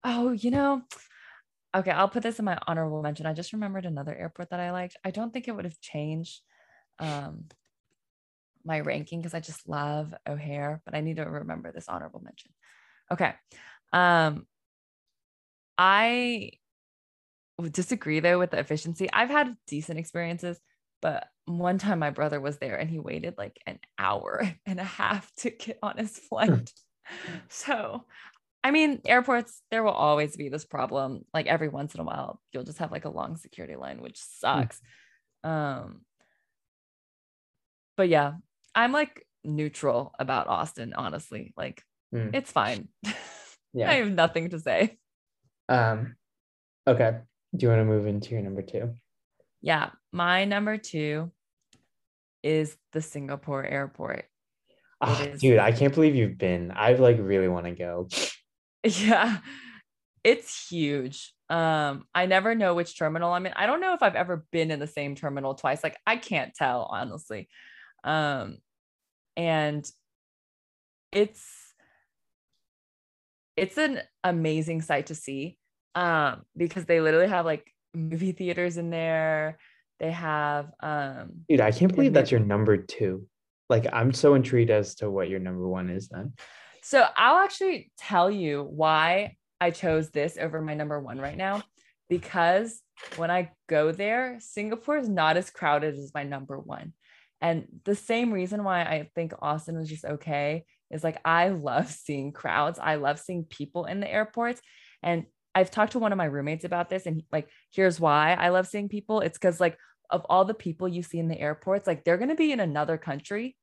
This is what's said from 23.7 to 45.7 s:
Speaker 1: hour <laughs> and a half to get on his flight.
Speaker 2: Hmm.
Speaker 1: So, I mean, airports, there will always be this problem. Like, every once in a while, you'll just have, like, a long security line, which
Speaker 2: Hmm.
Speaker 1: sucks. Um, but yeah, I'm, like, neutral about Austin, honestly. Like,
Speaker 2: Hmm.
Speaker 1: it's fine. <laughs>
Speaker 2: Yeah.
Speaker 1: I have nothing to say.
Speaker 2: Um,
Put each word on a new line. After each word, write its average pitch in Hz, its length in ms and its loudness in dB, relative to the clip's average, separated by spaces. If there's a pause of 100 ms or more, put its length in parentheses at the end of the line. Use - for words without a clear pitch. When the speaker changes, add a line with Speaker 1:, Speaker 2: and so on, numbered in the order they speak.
Speaker 1:
hour 98 440 -2 (160)
<laughs> - 80 -16
and 185 140 -6
a 190 40 -6
half 196 520 -4
to 240 140 -6
get - 320 -14
on 208 160 -6
his 214 200 -8
flight. 123 540 0 (520)
Speaker 2:
Hmm. - 120 -12 (120)
Speaker 1:
So, 233 560 -6 (580)
I 262 80 2
mean, 302 360 4
airports, 247 640 2
there 226 120 0
will 214 100 2
always 151 440 2
be 147 120 -8
this 151 160 -8
problem. 135 680 -6
Like, 160 140 -2
every 156 220 0
once 143 260 -8
in 165 60 -12
a 165 40 -6
while, - 360 -8 (120)
you'll 127 120 -10
just - 140 -16
have, 170 140 -8
like, - 140 -10
a - 40 -8
long 82 260 -8
security - 400 -16
line, 67 260 -12
which 64 160 -16
Speaker 2:
Hmm. - 40 -18 (180)
Speaker 1:
sucks. 120 400 -2 (640)
Um, 147 580 -6 (1900)
but 190 120 4
yeah, 147 260 4 (400)
I'm, 240 180 4
like, 294 340 -4 (180)
neutral 147 760 -2
about 131 300 -2
Austin, 113 460 -6
honestly. - 600 -10
Like, - 260 -12 (300)
Speaker 2:
Hmm. 113 200 -4
Speaker 1:
it's 269 200 -6
fine. 113 360 -2 (140)
<laughs> 208 60 -8 (640)
Speaker 2:
Yeah. 120 160 0
Speaker 1:
I 302 60 4
have 220 140 0
nothing 165 400 2
to 170 80 -8
say. 151 400 0 (720)
Speaker 2:
Um, 113 480 2 (720)